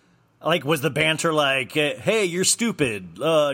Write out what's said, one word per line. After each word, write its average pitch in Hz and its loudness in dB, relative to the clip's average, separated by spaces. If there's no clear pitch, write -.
Like, 156 0
was 147 0
the 151 0
banter 156 0
like, 135 0
uh, 147 0
"Hey, 208 0
you're 180 -2
stupid. 107 -2
Uh, 147 2